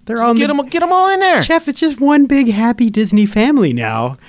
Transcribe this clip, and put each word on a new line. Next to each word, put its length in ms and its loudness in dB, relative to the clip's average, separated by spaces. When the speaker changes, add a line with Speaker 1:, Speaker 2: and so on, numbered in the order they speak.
Speaker 1:
They're 100 -6
Speaker 2:
Just 140 0
Speaker 1:
on 60 2
Speaker 2:
get 100 2
Speaker 1:
the 80 -2
Speaker 2:
'em, 160 -4
get 120 -2
'em 120 0
all 180 2
in 80 0
there. 220 2
Speaker 1:
Jeff, 260 -2
it's 100 -6
just 220 -2
one 240 2
big 260 2
happy 380 0
Disney 380 0
family 480 0
now. 420 -4